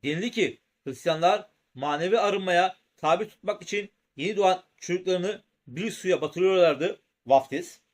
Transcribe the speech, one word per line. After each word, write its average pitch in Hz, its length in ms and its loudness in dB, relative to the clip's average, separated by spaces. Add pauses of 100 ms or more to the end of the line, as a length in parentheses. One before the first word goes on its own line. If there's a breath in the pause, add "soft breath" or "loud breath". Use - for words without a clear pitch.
Denildi 170 280 -4
ki 185 280 -2 (240)
Hristiyanlar 165 680 0 (240)
manevi 151 460 -2
arınmaya 190 580 0 (200)
tabi 175 300 0
tutmak - 340 -8
için 202 280 -6 (260)
yeni 190 220 -4
doğan 185 260 2 (140)
çocuklarını 180 640 -4 (240)
bir 170 240 -6
suya 185 300 -2
batırıyorlardı, 170 800 2 (240)
vaftiz. 135 560 0 (120)